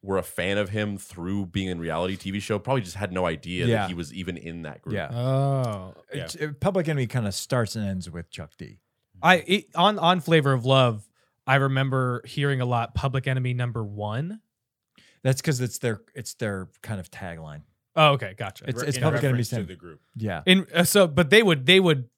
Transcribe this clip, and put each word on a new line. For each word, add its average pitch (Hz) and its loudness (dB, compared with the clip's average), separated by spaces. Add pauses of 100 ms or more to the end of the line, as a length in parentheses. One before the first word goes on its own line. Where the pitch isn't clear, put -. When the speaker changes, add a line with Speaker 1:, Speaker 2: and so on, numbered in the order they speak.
Speaker 1:
were 95 -2
a 87 0
fan 95 -2
of 101 0
him 104 -4
through 92 -6
being 95 -4
in 87 -4
reality 82 -2
T 95 -10
V 101 -4
show 104 -4
probably 131 -2
just 90 -12
had 98 -6
no 90 -2
idea 85 -4
Speaker 2:
Yeah. 113 4
Speaker 1:
that 95 -4
he 90 -6
was 80 -8
even 87 -8
in 82 -12
that 76 -14
group. - -6
Speaker 2:
Yeah. 80 -6
Speaker 3:
Oh. 127 -2 (200)
Speaker 4:
Yeah. 143 -6
Speaker 2:
It's, 82 -10
uh, 151 -6
Public 185 0
Enemy 143 0
kinda 110 -2
starts - -2
and 107 -4
ends 92 -4
with 82 -12
Chuck - -14
D. 58 -16 (420)
Speaker 3:
I, 180 8 (100)
it, 185 0 (100)
on, 190 2
on 170 4
Flavor 147 4
of 120 0
Love, 127 4 (360)
I 131 4
remember 135 0
hearing 139 -2
a 127 0
lot, 120 -2
"Public 131 -2
Enemy 127 -2
number 120 -4
one." 107 -6 (840)
Speaker 2:
That's 135 2
'cause 139 0
it's 123 -6
their, 110 -4 (140)
it's - -12
their 101 -6 (120)
kind 104 -10
of - -16
tagline. 80 -14 (340)
Speaker 3:
Oh, 151 6
okay, 104 -4
gotcha. - -10
Speaker 2:
It's, 127 -4
Speaker 4:
Re-, 147 -4
Speaker 2:
it's 131 -2
Speaker 4:
in 127 -2
Speaker 2:
Public 123 2
Enemy 131 2
Speaker 4:
reference 117 -2
to 123 -4
Speaker 2:
Stand- 101 -4
Speaker 4:
the 92 -12
group. 82 -20 (160)
Speaker 2:
Yeah. 95 -4
Speaker 3:
In, 185 6
uh, 170 4
so, 196 6
but 151 2
they 220 10
would, 151 2
they 185 8
would 147 2 (100)